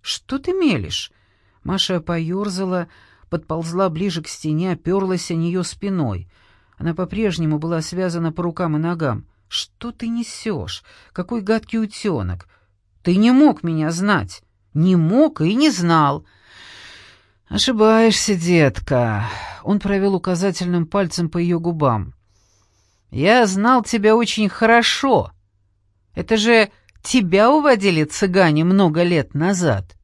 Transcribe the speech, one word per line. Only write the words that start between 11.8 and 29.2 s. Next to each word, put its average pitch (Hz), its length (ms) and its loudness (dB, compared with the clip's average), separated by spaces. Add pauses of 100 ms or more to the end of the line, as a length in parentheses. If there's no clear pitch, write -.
Ты 175 140 2
не 220 160 4
мог 277 320 4
меня 160 280 -2
знать. 175 520 -2 (300)
Не 180 220 4
мог 214 460 2
и 180 140 2
не 302 140 4
знал». 160 560 2 (1200)
«Ошибаешься, 220 880 4
детка». 131 920 0 (360)
Он 202 160 0
провел 196 360 0
указательным 175 680 -2
пальцем 170 440 -2
по 175 100 -4
ее 170 200 0
губам. 151 540 -2 (960)
«Я 214 380 2
знал 214 360 2
тебя 220 320 2
очень 214 340 0
хорошо. 233 840 2 (840)
Это 175 240 -2
же 220 320 4 (320)
тебя 208 500 2
уводили 208 520 2
цыгане 175 600 2
много 175 380 2
лет 175 320 0